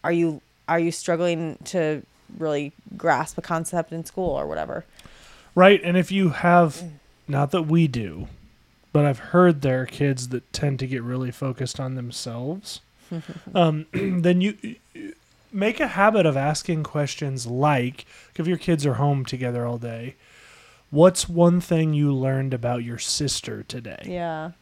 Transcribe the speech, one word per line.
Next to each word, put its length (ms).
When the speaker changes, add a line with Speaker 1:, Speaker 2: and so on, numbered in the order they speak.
Speaker 1:
Are 80
you, 280
are 100
you 120
struggling 760
to 360
really 340
grasp 420
a 40
concept 500
in 120
school 260
or 160
whatever?" 380
Speaker 2:
Right. 300
And 120
if 140
you 200
have, 520
not 220
that 140
we 240
do, 400
but 120
I've 140
heard 440
there 200
are 40
kids 420
that 240
tend 280
to 60
get 160
really 280
focused 500
on 140
themselves. 880
Speaker 1:
<laughs> 100
Speaker 2:
Um, 340
<clears throat> 40
then 480
you, 160
you 200
make 280
a 80
habit 360
of 100
asking 480
questions 640
like, 600
if 100
your 100
kids 300
are 80
home 320
together 400
all 100
day, 380
"What's 380
one 320
thing 320
you 220
learned 400
about 300
your 140
sister 640
today?" 440
Speaker 1:
Yeah. 560